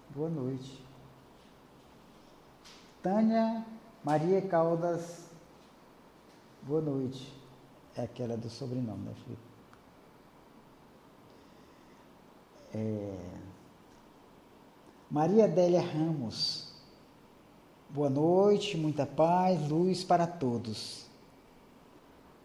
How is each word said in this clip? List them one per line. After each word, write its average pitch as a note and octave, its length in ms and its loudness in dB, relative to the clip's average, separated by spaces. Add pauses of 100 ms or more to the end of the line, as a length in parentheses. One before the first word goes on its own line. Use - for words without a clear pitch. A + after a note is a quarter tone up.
(100)
boa D3 180 -6
noite. C3 560 -8 (2250)
Tânia A3 640 2 (380)
Maria D#3+ 400 2
Caldas, E3+ 840 0 (1400)
boa C#3+ 180 -2
noite. C3+ 520 -6 (640)
É B2 80 -6
aquela A#2 340 -6
do A2+ 140 -8
sobrenome, B2 540 -8
né, A2 180 -10
Felipe? - 200 -14 (3250)
É... G2+ 640 -6 (1700)
Maria F3 360 4
Adélia F3 380 4
Ramos, D3+ 880 -4 (1160)
boa C#3+ 200 0
noite, F3+ 680 4
muita D3 280 0
paz, E3+ 640 4
luz F3+ 340 2
para E3+ 240 4
todos. A#2 760 -4 (1400)